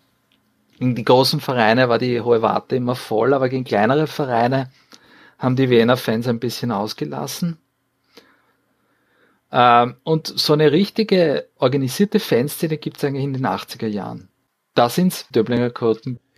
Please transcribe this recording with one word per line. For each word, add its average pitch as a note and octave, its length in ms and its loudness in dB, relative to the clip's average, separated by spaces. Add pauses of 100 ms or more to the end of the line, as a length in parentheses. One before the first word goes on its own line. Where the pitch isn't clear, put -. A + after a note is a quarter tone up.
(800)
In B2+ 140 0
die A2+ 120 -8
großen C3 340 4
Vereine B2 500 2
war A#2 80 2
die A#2+ 240 -2
Hohe A#2 220 2
Warte A2 320 -2
immer B2 180 -2
voll, A#2+ 400 -2
aber C3 160 0
gegen B2+ 140 -6
kleinere B2+ 420 0
Vereine C3 640 -2 (680)
haben B2+ 160 0
die B2+ 160 2
Vienna A#2+ 240 6
Fans A#2+ 320 -4
ein A#2+ 100 -2
bisschen A#2+ 340 -6
ausgelassen. C#3+ 840 -6 (1900)
Ähm, B2 520 4
und D#3+ 240 -2
so - 260 -2
eine D3+ 180 4
richtige F#3 760 0 (100)
organisierte C#3 640 0
Fanszene D3 580 -2
gibt's - 260 -8
eigentlich C#3 200 -4
in C#3 100 -4
den C3 140 -4
achtziger G2 400 -6
Jahren. G2 400 -8 (480)
Da A#2+ 120 4
sind's F3+ 420 0
Döblinger A#2+ 420 0
Kurten. A#2+ 480 -4 (180)